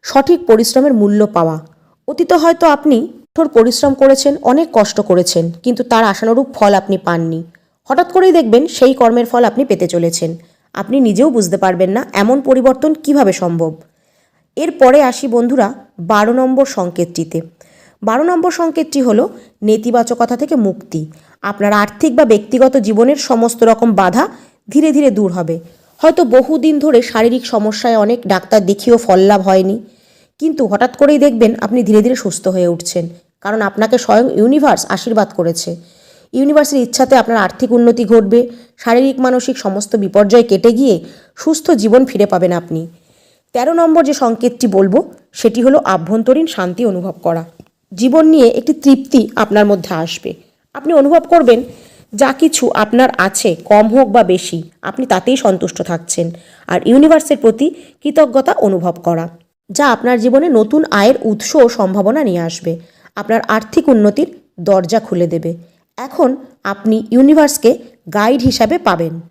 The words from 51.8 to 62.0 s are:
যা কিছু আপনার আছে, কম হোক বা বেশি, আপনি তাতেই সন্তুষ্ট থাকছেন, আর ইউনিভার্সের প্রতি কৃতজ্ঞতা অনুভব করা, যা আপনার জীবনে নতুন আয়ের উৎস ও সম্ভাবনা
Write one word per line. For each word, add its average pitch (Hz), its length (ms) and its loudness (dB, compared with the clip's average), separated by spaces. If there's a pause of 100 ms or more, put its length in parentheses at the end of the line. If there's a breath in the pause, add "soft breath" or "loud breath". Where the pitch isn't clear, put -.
যা 262 180 0
কিছু 269 420 0
আপনার 233 340 2 (100)
আছে, 185 460 -2
কম 214 240 4
হোক 247 200 2
বা 214 140 4
বেশি, 175 400 -2 (200)
আপনি 254 240 -8
তাতেই 233 300 -2
সন্তুষ্ট 185 460 -4
থাকছেন, 170 480 -6 (360 loud breath)
আর 180 200 -2
ইউনিভার্সের 302 500 4
প্রতি 226 380 0 (280 loud breath)
কৃতজ্ঞতা 285 500 0
অনুভব 180 400 -2
করা, 170 360 -4 (440)
যা 285 160 0
আপনার 240 320 0
জীবনে 262 280 2
নতুন 247 420 2
আয়ের 208 320 2
উৎস 214 340 -4
ও 247 120 6
সম্ভাবনা 208 560 -2